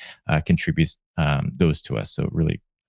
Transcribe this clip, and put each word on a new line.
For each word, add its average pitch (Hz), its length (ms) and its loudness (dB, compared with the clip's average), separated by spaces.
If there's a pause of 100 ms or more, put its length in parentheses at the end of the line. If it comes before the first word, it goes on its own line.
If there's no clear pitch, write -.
(280)
uh, 78 160 2
contributes, - 540 2 (200)
um, 73 380 0
those 78 280 2
to - 160 -4
us. 50 100 -8
So - 220 -4
really, 80 280 0 (300)